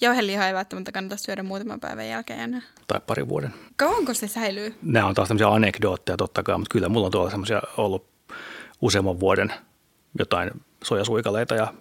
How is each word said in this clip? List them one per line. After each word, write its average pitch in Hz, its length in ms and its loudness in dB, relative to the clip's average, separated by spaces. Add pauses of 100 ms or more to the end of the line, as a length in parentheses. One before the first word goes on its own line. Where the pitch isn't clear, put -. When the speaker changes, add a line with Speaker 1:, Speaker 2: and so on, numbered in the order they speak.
Speaker 1:
Jauhelihaa 208 480 2
ei 190 60 -2
välttämättä 185 380 -6
kannata 190 240 -6
syödä 196 260 -6
muutaman 202 380 -6
päivän 220 280 -8
jälkeen 233 320 -8
enää. 240 220 -6 (240)
Speaker 2:
Tai - 200 0
parin - 220 -2
vuoden. 143 260 -2 (220)
Speaker 1:
Kauanko 311 380 0
se 214 140 -6
säilyy? 214 540 -4
Speaker 2:
Nämä 113 240 4
on 98 80 0
taas 98 140 2
tämmöisiä 107 200 4
anekdootteja 101 680 2
totta 92 260 -2
kai, 92 160 0
mutta 107 140 -6
kyllä 92 160 2
mulla 104 180 4
on 95 60 -2
tuolla 92 180 2
semmoisia 101 320 -2 (140)
ollut 98 300 0 (760)
useamman 98 400 2
vuoden 98 320 4 (640)
jotain 90 320 0 (340)
sojasuikaleita 110 680 0
ja 110 260 0